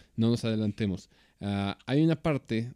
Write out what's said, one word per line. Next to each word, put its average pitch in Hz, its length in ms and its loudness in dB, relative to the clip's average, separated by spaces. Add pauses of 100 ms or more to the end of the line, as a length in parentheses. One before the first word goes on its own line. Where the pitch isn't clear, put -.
(160)
no 113 120 4
nos 117 160 0
adelantemos. 107 640 -2 (320)
Ah, 101 460 -2
hay 139 160 2
una 160 180 2
parte 123 560 -2